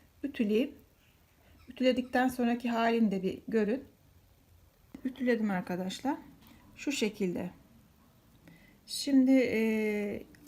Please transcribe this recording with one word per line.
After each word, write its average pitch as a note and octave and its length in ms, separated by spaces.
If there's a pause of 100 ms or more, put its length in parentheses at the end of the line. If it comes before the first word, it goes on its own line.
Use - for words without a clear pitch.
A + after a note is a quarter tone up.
(240)
ütüleyeyim. A#3 520 (920)
Ütüledikten B3+ 580
sonraki A#3+ 420
halini A#3 420
de F#3+ 120
bir - 240
görün. A3 400 (1160)
Ütüledim A#3+ 460
arkadaşlar. F#3+ 680 (580)
Şu - 160
şekilde. F#3+ 600 (1300)
Şimdi, C4+ 460
e, A3 1000 (140)